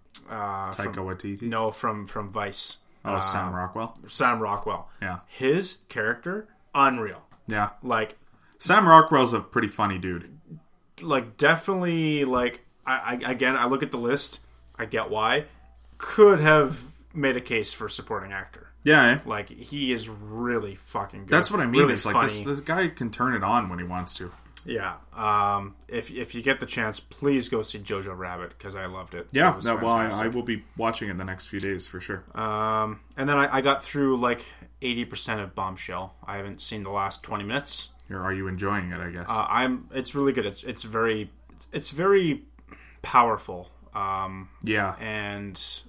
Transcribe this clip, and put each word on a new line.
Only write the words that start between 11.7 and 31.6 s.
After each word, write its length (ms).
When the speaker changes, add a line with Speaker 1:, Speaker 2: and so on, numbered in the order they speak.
Speaker 1:
like, 360
I, 380
I, 80
again, 240
I 100
look 160
at 80
the 80
list, 420
I 60
get 260
why. 360
Could 420
have 440
made 240
a 40
case 320
for 160
supporting 440
actor. 380
Speaker 2:
Yeah, 220
eh? 120
Speaker 1:
Like, 200
he 440
is 160
really 680
fucking 500
good. 40
Speaker 2:
That's 200
what 100
I 60
mean. 160
Speaker 1:
Really 120
Speaker 2:
It's 120
like, 160
this, 200
Speaker 1:
funny. 120
Speaker 2:
this 60
guy 280
can 220
turn 240
it 100
on 240
when 100
he 60
wants 300
to. 180
Speaker 1:
Yeah. 300
Um, 640
if, 240
if 240
you 60
get 180
the 60
chance, 340
please 480
go 140
see 180
Jojo 360
Rabbit, 440
'cause 160
I 100
loved 280
it. 180
Speaker 2:
Yeah, 200
Speaker 1:
It 40
was 80
Speaker 2:
no, 120
well, 140
I, 160
I 40
Speaker 1:
fantastic. 240
Speaker 2:
will 80
be 220
watching 320
it 80
the 80
next 240
few 100
days 300